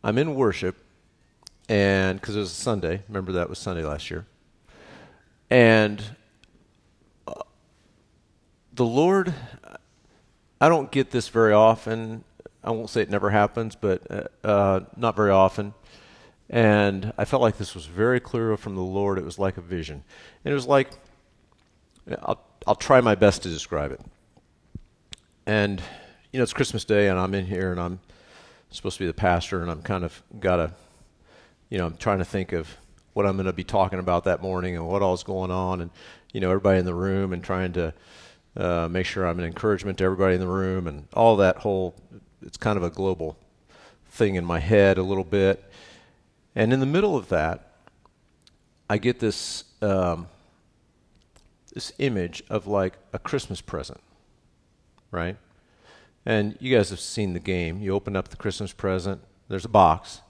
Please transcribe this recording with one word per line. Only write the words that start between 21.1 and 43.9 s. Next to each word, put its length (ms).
I'll, 200
I'll 80
try 260
my 140
best 280
to 60
describe 440
it. 80
And, 340
you 60
know, 40
it's 100
Christmas 320
Day, 240
and 100
I'm 160
in 120
here, 240
and 100
I'm 200
supposed 280
to 60
be 20
the 80
pastor, 480
and 80
I'm 100
kind 240
of 180
gotta, 340
you 80
know, 80
I'm 100
trying 220
to 60
think 280
of 240
what 120
I'm 100
gonna 160
be 120
talking 340
about 260
that 180
morning 340
and 100
what 140
all's 220
going 280
on, 300
and, 100
you 80
know, 100
everybody 280
in 60
the 100
room, 380
and 100
trying 320
to, 200
uh, 340
make 160
sure 200
I'm 120
an 80
encouragement 520
to 60
everybody 300
in 60
the 60
room, 400
and 280
all 220
that 220
whole, 360
it's 160
kind 180
of 60
a 80
global 480